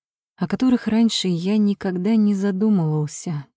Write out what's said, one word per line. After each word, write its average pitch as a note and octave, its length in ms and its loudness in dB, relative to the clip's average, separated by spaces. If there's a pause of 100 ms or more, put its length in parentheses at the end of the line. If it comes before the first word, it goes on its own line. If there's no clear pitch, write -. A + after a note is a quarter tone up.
(360)
о F#3 120 -4
которых A#3+ 380 0
раньше A3 420 2
я F3+ 300 0
никогда G3+ 580 0
не G#3 180 4
задумывался. F3+ 1120 -2 (100)